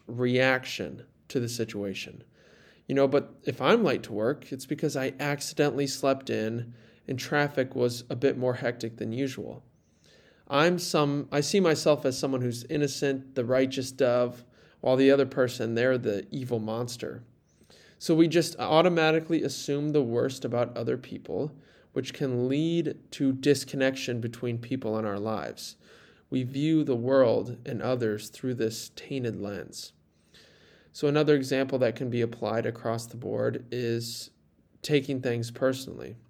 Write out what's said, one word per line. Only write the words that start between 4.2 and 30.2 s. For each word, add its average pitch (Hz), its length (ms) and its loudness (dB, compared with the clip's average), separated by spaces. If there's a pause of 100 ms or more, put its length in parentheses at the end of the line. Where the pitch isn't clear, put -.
it's 131 160 -10
because 147 300 -4
I 131 240 -2
accidentally 143 680 0
slept 135 420 0
in 113 460 -4 (320)
and 135 100 -4
traffic 143 600 0
was 123 340 0
a 123 60 -4
bit 123 200 2
more 123 180 0
hectic 120 420 -6
than 110 160 -6
usual. 127 500 -6 (840)
I'm 165 280 4
some, 147 540 0
I 143 100 2
see 196 200 2
myself 151 440 4
as 131 140 0
someone 135 220 0
who's 120 240 -4
innocent, 139 720 -2
the 123 80 0
righteous 131 480 2
dove, 123 520 2 (360)
while 127 160 2
the 135 160 8
other 139 120 6
person, 123 520 0
they're 127 220 4
the 110 340 -2
evil 123 260 -4
monster. 113 640 -6 (800)
So 165 160 2
we 165 100 8
just 160 320 0
automatically 160 880 4
assume 143 460 -4
the 147 120 4
worst 123 420 -2
about 120 320 -2
other 120 200 -2
people, 123 560 -6 (400)
which 127 200 -4
can 127 360 -2
lead 156 480 0 (160)
to 135 200 2
disconnection 131 880 0
between 117 380 -4
people 117 400 -4
in 110 60 -2
our 101 160 -4
lives. 101 560 -6 (520)
We 131 140 -2
view 147 400 2
the 135 140 0
world 117 680 4
and - 160 -6
others 113 500 -2
through 127 240 -6
this 113 420 -4
tainted 117 440 -6
lens. 98 520 -10 (1000)